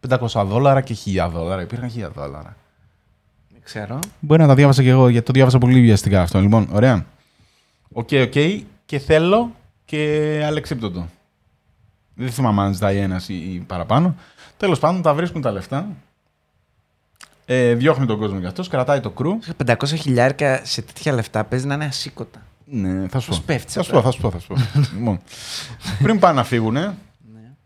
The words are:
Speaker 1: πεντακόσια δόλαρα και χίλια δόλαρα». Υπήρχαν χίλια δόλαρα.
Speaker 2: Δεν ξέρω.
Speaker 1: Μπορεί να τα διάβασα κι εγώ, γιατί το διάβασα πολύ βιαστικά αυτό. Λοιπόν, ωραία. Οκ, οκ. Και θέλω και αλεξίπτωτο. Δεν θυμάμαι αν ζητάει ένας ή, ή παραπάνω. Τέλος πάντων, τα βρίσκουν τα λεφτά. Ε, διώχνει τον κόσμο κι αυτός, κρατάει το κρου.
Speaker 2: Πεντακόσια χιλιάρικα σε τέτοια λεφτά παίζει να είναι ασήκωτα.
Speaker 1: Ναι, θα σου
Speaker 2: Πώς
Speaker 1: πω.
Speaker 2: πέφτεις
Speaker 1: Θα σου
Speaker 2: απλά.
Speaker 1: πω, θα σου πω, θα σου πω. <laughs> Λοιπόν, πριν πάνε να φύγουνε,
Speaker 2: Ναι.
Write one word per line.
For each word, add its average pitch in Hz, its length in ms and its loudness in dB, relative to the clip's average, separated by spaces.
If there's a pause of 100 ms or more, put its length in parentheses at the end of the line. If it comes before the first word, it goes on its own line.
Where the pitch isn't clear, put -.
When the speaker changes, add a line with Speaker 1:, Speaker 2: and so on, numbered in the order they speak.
Speaker 1:
πεντακόσια 120 440 -2
δόλαρα 135 360 2
και 123 140 -8
χίλια 92 340 -2
δόλαρα». 85 340 -6
Υπήρχαν 120 280 -10
χίλια 107 200 -12
δόλαρα. 73 460 -14 (960)
Speaker 2:
Δεν - 120 -20
ξέρω. 107 340 -12 (220)
Speaker 1:
Μπορεί 151 200 4
να 156 60 8
τα 135 80 8
διάβασα 135 280 6
κι 127 60 4
εγώ, 127 200 6
γιατί 117 180 2
το 131 60 -2
διάβασα 131 260 6
πολύ 127 220 6
βιαστικά 101 420 4
αυτό. 90 180 0
Λοιπόν, 104 320 4
ωραία. 110 320 2 (880)
Οκ, 117 200 -8
οκ. 147 500 2 (240)
Και 147 120 -6
θέλω 180 520 2 (340)
και 151 640 -2
αλεξίπτωτο. 113 600 -6 (1040)
Δεν 123 160 -8
θυμάμαι 113 320 0
αν 98 100 0
ζητάει 98 240 -2
ένας 95 320 -4
ή, 98 60 -10
ή 87 320 -10
παραπάνω. 117 480 0 (420)
Τέλος 180 220 0
πάντων, 175 240 0
τα 156 120 2
βρίσκουν 160 260 -4
τα 127 120 -4
λεφτά. 135 340 -8 (1600)
Ε, 123 280 2
διώχνει 135 320 2
τον 107 120 0
κόσμο 98 220 -4
κι 87 60 -8
αυτός, 180 220 -8
κρατάει 135 320 0
το 110 100 -8
κρου. 170 280 -4 (180)
Speaker 2:
Πεντακόσια 139 400 -2
χιλιάρικα 135 680 0
σε - 180 -8
τέτοια - 300 -6
λεφτά 110 320 -4
παίζει 127 220 -6
να 143 80 -4
είναι 151 100 -6
ασήκωτα. 131 580 -12 (220)
Speaker 1:
Ναι, 95 440 -4
θα 131 100 -6
σου 123 100 -6
Speaker 2:
Πώς 90 100 -4
Speaker 1:
πω. - 80 -8
Speaker 2:
πέφτεις - 280 -6
Speaker 1:
Θα 185 80 -4
σου - 80 -6
Speaker 2:
απλά. 143 120 4
Speaker 1:
πω, 117 40 0
θα 127 60 2
σου - 80 -8
πω, 113 100 -2
θα 87 80 -10
σου - 100 -16
πω. 95 60 -10 (260)
<laughs> 104 180 -2
Λοιπόν, 104 220 -2 (840)
πριν 208 160 2
πάνε 180 160 4
να 123 100 0
φύγουνε, 123 500 -2 (400)
Speaker 2:
Ναι. 110 60 -20 (260)